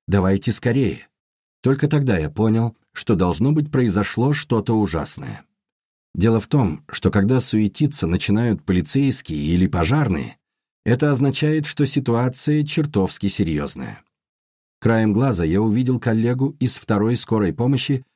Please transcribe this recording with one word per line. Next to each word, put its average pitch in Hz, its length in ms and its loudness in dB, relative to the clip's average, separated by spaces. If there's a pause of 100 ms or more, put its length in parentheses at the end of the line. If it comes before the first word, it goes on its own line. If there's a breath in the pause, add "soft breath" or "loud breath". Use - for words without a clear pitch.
"Давайте 95 440 2
скорее!" 120 560 -2 (520)
Только 143 260 0
тогда 139 320 2
я 76 120 -2
понял, 113 460 0 (160)
что, - 220 -2
должно 90 380 2
быть, 151 180 0
произошло 117 640 0
что-то 113 460 -2
ужасное. 73 640 -4 (680)
Дело 113 260 2
в - 60 -8
том, 101 440 0
что - 200 -2
когда 107 300 2
суетиться 107 640 0
начинают 101 580 0
полицейские 98 760 -2
или 85 280 2
пожарные, 90 720 0 (460)
это 127 260 2
означает, 147 560 0
что - 200 -2
ситуация 127 800 0
чертовски 123 640 -2
серьезная. 73 720 -4 (800)
Краем 110 320 4
глаза 107 320 2
я 87 180 2
увидел 123 380 0
коллегу 123 580 0
из 127 180 -2
второй 110 400 0
скорой 104 360 0
помощи, 127 520 -2 (120)